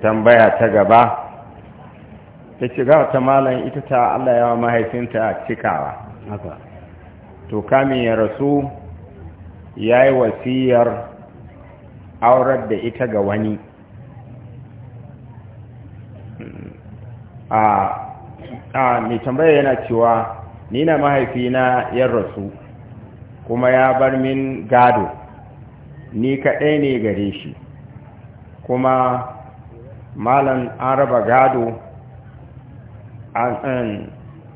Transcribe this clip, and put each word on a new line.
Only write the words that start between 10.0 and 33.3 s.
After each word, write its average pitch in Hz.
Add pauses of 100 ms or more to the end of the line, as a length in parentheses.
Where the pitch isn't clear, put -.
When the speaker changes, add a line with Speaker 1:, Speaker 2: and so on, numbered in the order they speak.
Speaker 1:
yi 135
wasiyar 123 (1120)
aurar 127
da 107
ita 117
ga 107
wani. 104 (4000)
A, 110 (1120)
a, 123
mai 113
tambaya 143
yana 139 (120)
cewa, 117 (360)
"Ni 135
na 160
mahaifina 127
ya 127
rasu, 104 (960)
kuma 123
ya 127
bar 131
min 135
gado, 120 (1040)
ni 131
kaɗai 147
ne 135
gare 101
shi, 71 (1080)
kuma 127 (880)
malam 131 (100)
an 131
raba 123
gado, 123 (1600)